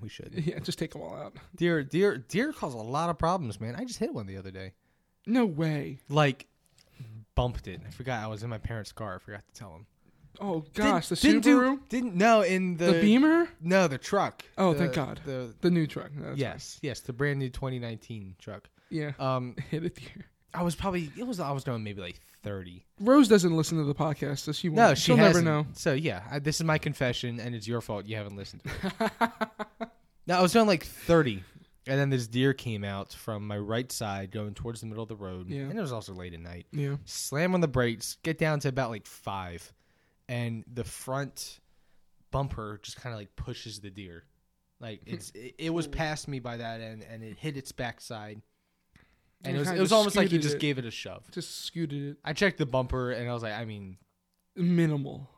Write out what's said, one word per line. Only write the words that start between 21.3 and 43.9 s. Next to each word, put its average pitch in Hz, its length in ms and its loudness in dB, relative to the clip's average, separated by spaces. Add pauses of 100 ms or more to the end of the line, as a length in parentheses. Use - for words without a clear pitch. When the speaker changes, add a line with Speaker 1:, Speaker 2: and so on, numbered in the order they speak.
Speaker 1:
I 143 100 -4
was 135 140 -4
going 117 180 -4
maybe, 104 180 -8
like, 90 200 -10 (240)
thirty. 92 400 -10 (160)
Speaker 2:
Rose 254 260 10
doesn't 180 300 8
listen 160 220 2
to 156 60 2
the 143 100 2
podcast, 143 460 -2
so 151 120 -6
she 175 160 -4
won't. 156 80 0
Speaker 1:
No, 208 180 8
she - 120 0
Speaker 2:
She'll 247 100 8
Speaker 1:
hasn't. 180 280 8
Speaker 2:
never 151 200 4
know. - 80 -8
Speaker 1:
So, 151 220 0
yeah, 131 360 -2
I, 143 80 -4
this 147 220 -2
is 165 40 -2
my 156 140 2
confession, 123 640 -2
and 120 160 -6
it's 104 100 -10
your 117 140 0
fault 101 260 -6
you 110 80 -6
haven't 104 220 -8
listened - 260 -12
to - 380 -6
it. 226 340 0
Speaker 2:
<laughs> - 540 -8 (380)
Speaker 1:
No, 180 120 2
I 185 40 6
was 175 100 6
doing, 226 140 8
like, 185 180 4
thirty, 131 600 2 (420)
and 135 120 0
then 139 120 2
this 123 160 0
deer 127 280 4
came 110 280 -6
out 98 300 -6
from 104 340 -8
my 104 120 -4
right 110 340 -4
side 98 380 -6
going 104 240 -8
towards 117 260 -10
the 113 60 -12
middle 110 160 -8
of 104 60 -10
the 110 80 -12
road, 92 320 -10
Speaker 2:
Yeah. 139 140 -6
Speaker 1:
and 151 160 -8
it 220 40 -4
was 135 100 -6
also 107 220 -10
late 90 200 -12
at 82 60 -14
night. 87 320 -14
Speaker 2:
Yeah. 143 320 -4
Speaker 1:
Slam 170 500 -2
on 175 60 2
the 165 80 4
brakes, 120 540 0
get 160 160 -2
down 156 220 2
to 143 80 0
about, 123 220 -2
like, 107 160 -10
five, 92 640 -10 (560)
and 120 440 -6
the 120 120 -6
front - 720 -8 (720)
bumper 110 520 -4
just - 200 -14
kinda, 117 140 -10
like, 104 200 -14
pushes 110 440 -10
the 101 100 -14